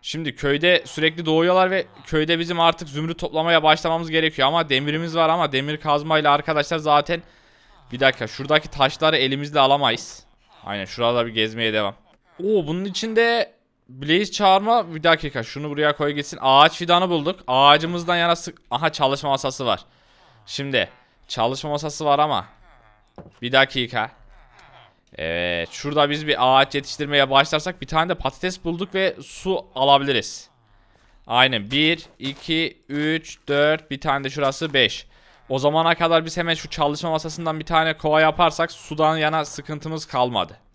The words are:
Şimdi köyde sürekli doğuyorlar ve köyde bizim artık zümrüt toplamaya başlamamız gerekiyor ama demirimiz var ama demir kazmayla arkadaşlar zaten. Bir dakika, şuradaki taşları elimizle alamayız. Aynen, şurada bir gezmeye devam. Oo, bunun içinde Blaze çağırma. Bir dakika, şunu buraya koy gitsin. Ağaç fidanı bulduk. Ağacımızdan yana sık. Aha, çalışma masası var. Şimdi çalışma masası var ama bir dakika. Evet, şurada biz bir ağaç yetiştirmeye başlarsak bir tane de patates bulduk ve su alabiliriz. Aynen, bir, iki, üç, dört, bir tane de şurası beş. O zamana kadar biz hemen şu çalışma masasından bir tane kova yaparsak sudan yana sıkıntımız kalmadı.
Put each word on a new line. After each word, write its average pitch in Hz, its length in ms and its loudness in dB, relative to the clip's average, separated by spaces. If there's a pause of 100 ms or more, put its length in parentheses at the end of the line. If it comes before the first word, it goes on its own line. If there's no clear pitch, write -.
Şimdi 151 300 -8
köyde 165 500 2
sürekli 160 400 -4
doğuyorlar 180 460 2
ve 190 140 -2 (200)
köyde 160 340 0
bizim 170 200 -4
artık 165 300 2
zümrüt 160 300 -6
toplamaya 160 440 0
başlamamız 160 460 2
gerekiyor 156 380 0
ama 160 220 0
demirimiz 151 460 -2
var 165 140 2
ama 160 220 0
demir 143 260 -4
kazmayla 151 540 0
arkadaşlar 147 460 0
zaten. 151 460 0 (680)
Bir 123 80 -10
dakika, 131 280 2
şuradaki 147 400 -2
taşları 139 500 0
elimizle 143 420 -2
alamayız. 135 640 0 (420)
Aynen, 98 200 -8
şurada 120 400 0
bir 117 60 -10
gezmeye 110 420 -2
devam. 104 220 -2 (480)
Oo, 196 240 0
bunun 180 180 -4
içinde 226 680 0 (360)
Blaze 156 420 -2
çağırma. 196 640 2
Bir 156 80 -10
dakika, 156 400 0
şunu 147 260 -10
buraya 147 260 0
koy 147 160 -2
gitsin. 147 300 -8
Ağaç 139 360 8
fidanı 175 320 2
bulduk. 170 380 -2
Ağacımızdan 160 680 4
yana 170 180 2
sık. - 220 -14 (140)
Aha, 151 200 -2
çalışma 139 380 0
masası 135 360 -2
var. 107 200 -2 (600)
Şimdi 135 440 -2 (380)
çalışma 131 420 -4
masası 151 360 -6
var 143 140 4
ama 143 260 0 (960)
bir 123 100 -6
dakika. 123 600 0 (1080)
Evet, 85 540 -4
şurada 143 380 0
biz 151 180 -6
bir 147 120 0
ağaç 131 360 4
yetiştirmeye 139 540 -2
başlarsak 151 520 0
bir - 60 -14
tane 165 220 -2
de 170 60 -2
patates - 480 -8
bulduk 175 320 -6
ve 190 260 0
su - 440 -8 (100)
alabiliriz. 139 760 2 (760)
Aynen, 120 440 2
bir, 156 340 2 (140)
iki, 151 580 -4 (120)
üç, 156 480 -4 (100)
dört, 147 440 0
bir 135 100 -10
tane 139 220 -2
de 135 60 -6
şurası 139 440 -4
beş. 127 340 2 (420)
O 135 100 -2
zamana 160 360 2
kadar 165 300 2
biz 160 120 -8
hemen 170 160 -2
şu - 160 -8
çalışma 147 420 -2
masasından 160 480 -6
bir 156 60 -10
tane 160 320 0
kova 156 240 2
yaparsak 160 500 2
sudan 156 460 -2
yana 156 280 -2
sıkıntımız 156 600 -10
kalmadı. 123 520 -2 (180)